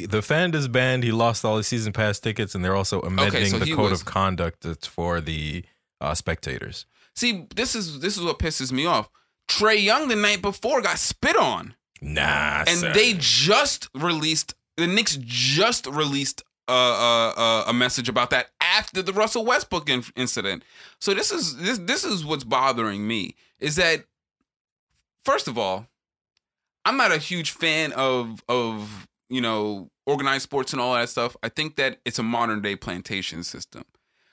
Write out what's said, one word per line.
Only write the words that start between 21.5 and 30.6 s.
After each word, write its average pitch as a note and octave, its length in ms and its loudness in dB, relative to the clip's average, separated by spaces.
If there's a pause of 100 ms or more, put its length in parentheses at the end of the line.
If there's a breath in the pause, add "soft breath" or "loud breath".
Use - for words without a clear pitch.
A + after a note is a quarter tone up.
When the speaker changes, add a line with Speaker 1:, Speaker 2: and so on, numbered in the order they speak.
Speaker 2:
this, F#3+ 220 -2
this C4 260 -2
is G#3+ 180 -2
what's D3 220 -4
bothering A#2 640 0
me, A2 280 -4 (220 soft breath)
is D3 180 -4
that, E3+ 280 2 (1200)
first C5 240 0
of A#2+ 80 -6
all, G2 300 -2 (1000)
I'm B3 140 2
not A3 140 4
a D#3+ 40 4
huge D#3 360 -4
fan D#3+ 420 0
of, B2 560 -2
of, G#2+ 560 -4 (240)
you B2+ 100 -2
know, G#2+ 480 -2 (160)
organized C#3 380 0
sports C3 320 -4